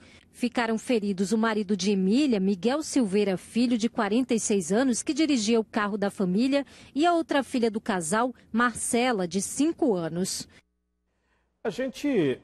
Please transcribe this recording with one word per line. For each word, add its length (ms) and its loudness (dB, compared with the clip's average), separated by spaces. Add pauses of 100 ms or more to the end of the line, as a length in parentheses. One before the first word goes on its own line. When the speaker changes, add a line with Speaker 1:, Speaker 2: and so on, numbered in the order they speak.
(320)
Speaker 1:
Ficaram 460 -2
feridos 540 0
o 60 2
marido 380 0
de 180 -2
Emília, 460 2
Miguel 440 0
Silveira 540 0
Filho, 380 -2
de 140 0
quarenta 460 0
e 40 2
seis 320 -2
anos, 300 0
que 140 -4
dirigia 440 2
o 40 0
carro 340 -4
da 140 -2
família, 520 0 (300)
e 140 2
a 60 4
outra 280 0
filha 300 0
do 100 -6
casal, 500 0 (200)
Marcela, 760 0
de 140 -2
cinco 540 0
anos. 520 -4 (1160)
Speaker 2:
A 80 -4
gente, 720 0